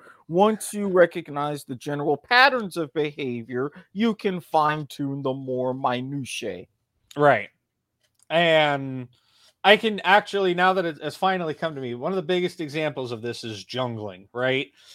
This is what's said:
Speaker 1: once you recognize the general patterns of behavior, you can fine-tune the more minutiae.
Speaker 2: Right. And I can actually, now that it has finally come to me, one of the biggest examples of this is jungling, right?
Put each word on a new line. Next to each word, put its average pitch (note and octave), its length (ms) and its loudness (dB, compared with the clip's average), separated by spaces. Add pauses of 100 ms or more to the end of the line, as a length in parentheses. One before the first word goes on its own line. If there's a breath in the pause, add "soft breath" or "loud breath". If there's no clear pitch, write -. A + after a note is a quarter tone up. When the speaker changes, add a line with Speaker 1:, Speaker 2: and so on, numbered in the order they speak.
(280 soft breath)
Speaker 1:
once G3+ 460 0
you G3+ 140 -4
recognize D3 760 0
the C3+ 120 -10
general C#3+ 420 -2
patterns B3 580 2
of D#3+ 180 -4
behavior, C3+ 800 -4 (220 loud breath)
you A3 220 0
can F#3 260 -4
fine-tune D3+ 800 -2
the C3+ 120 -2
more B2+ 420 -4
minutiae. B2+ 920 -4 (500)
Speaker 2:
Right. C#3 340 4 (840)
And D3 760 2 (540 soft breath)
I G3+ 140 8
can G#3+ 220 -2
actually, G3 560 2
now F#3 180 4
that F#3 120 0
it D#3 180 -6
has D3 120 -6
finally F#3 380 0
come D#3+ 220 -6
to C3+ 60 -10
me, A#2+ 120 -6
one C3 180 -6
of F#3+ 40 -2
the F#3 80 -2
biggest F3+ 360 -2
examples C#3+ 520 -6
of A2+ 100 -8
this A#2 220 -8
is G#2+ 200 -10
jungling, G#2+ 680 -8
right? C3 380 -2 (240 soft breath)